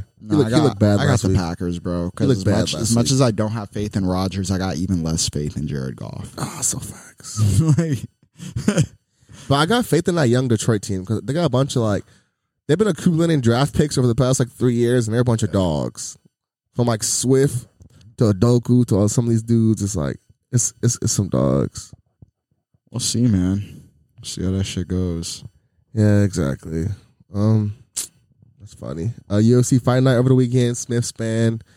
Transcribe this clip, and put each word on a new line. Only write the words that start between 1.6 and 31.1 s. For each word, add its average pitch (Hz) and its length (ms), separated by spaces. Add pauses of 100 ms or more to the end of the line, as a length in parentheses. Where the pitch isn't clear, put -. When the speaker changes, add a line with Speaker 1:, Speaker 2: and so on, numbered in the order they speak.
Speaker 1:
bro. 87 260
Speaker 2:
He 90 100
Speaker 1:
'Cause - 120
Speaker 2:
looked 127 120
Speaker 1:
as 95 40
Speaker 2:
bad 98 180
Speaker 1:
much, - 120
Speaker 2:
last 76 100
Speaker 1:
as 110 120
much 117 100
Speaker 2:
week. 120 80
Speaker 1:
as 131 80
I 123 100
don't 107 200
have 107 180
faith 104 260
in 98 100
Rodgers, 92 460
I 92 60
got 92 200
even 90 260
less 80 260
faith 73 280
in 76 100
Jared 65 280
Goff. - 420
Speaker 2:
Ah, - 240
so - 180
facts. - 640 (200)
Speaker 1:
<laughs> 160 160
Like, 160 280 (340)
<laughs> 196 460 (640)
Speaker 2:
But 139 80
I 147 100
got 233 200
faith 160 220
in 180 80
that 143 140
young 127 180
Detroit 110 360
team 92 220
'cause 104 180
they 110 100
got 170 120
a 143 40
bunch 131 260
of, 127 60
like, 104 220 (640)
they've 151 100
been 214 100
accumulating 165 540
draft 120 340
picks 147 220
over 127 100
the 117 80
past, 127 240
like, 123 100
three 123 260
years, 120 320
and 107 60
they're 123 80
a 120 40
bunch 113 180
of 104 80
dogs. 78 640 (580)
From, 120 120
like, 113 160
Swift 131 640 (500)
to 123 140
Adoku 120 560
to 110 80
all, 104 140
some 120 160
of 117 60
these 113 120
dudes, 113 380
it's 101 140
like, 73 220 (340)
it's, - 300
it's, 117 200
it's 107 120
some 101 160
dogs. 65 600 (1000)
Speaker 1:
We'll - 80
see, 120 280
man. 95 360 (540)
We'll - 80
see - 180
how 92 80
that 95 140
shit 92 220
goes. 87 560 (500)
Speaker 2:
Yeah, 104 300
exactly. 82 600 (480)
Um, 107 400 (840)
that's 101 140
funny. 82 400 (180)
Uh, 101 60
U 117 220
F 120 60
C 131 140
Fight 127 240
Night 131 120
over 127 140
the 131 60
weekend, 123 420
Smith 120 260
Spann. 113 580 (160)